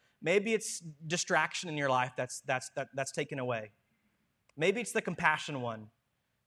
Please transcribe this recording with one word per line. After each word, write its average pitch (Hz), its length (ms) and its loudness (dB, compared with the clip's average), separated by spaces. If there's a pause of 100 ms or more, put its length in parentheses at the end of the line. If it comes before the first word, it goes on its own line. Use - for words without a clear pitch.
(220)
Maybe 202 320 4
it's - 260 -2 (260)
distraction 170 640 0
in 156 80 -4
your 143 140 2
life 127 260 2
that's, - 300 -4
that's, 131 320 -2
that, 135 180 -4
that's 135 160 -2
taken 147 280 -4
away. 113 320 -4 (840)
Maybe 190 240 4
it's 220 140 -4
the 220 80 0
compassion 156 580 0
one. 113 280 -6 (600)